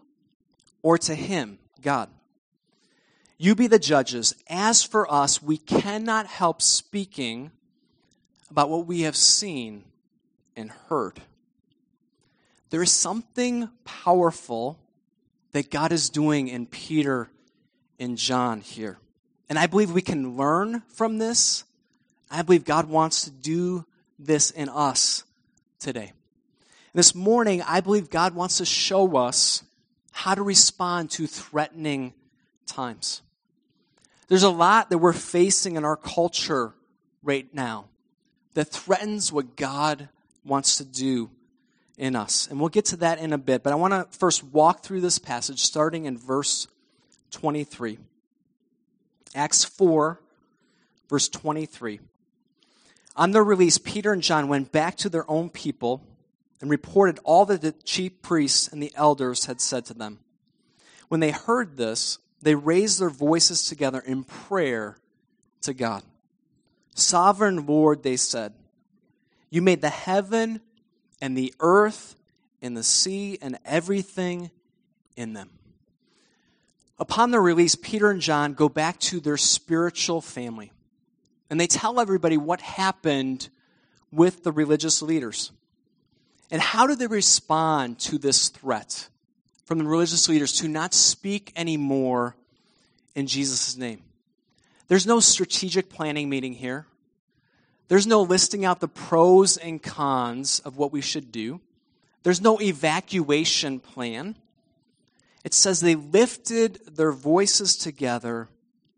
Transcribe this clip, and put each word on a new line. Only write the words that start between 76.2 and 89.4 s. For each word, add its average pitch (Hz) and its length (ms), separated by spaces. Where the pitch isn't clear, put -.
Upon 240 340
their 233 100
release, 170 320
Peter 208 360
and 190 100
John 147 340
go 151 140
back 156 320
to - 180
their 147 180
spiritual 165 840
family, 113 520
and 160 100
they 170 80
tell 240 320
everybody 175 360
what 156 240
happened 139 880
with 170 320
the 170 100
religious 151 500
leaders. 151 500
And 165 120
how 226 240
do 294 80
they 247 120
respond 160 920
to - 180
this 139 320
threat - 640